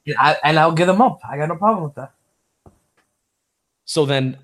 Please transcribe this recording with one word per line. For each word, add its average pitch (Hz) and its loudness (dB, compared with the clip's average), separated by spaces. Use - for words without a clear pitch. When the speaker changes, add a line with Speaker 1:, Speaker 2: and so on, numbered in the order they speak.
Speaker 1:
Yeah, 147 -8
I, 147 2
and 156 2
I'll 165 4
give 170 2
him 190 2
up. 254 2
I 139 -10
got 151 -4
no 170 -6
problem 202 0
with 143 -10
that. 131 -16
Speaker 2:
So 151 -2
then 135 -2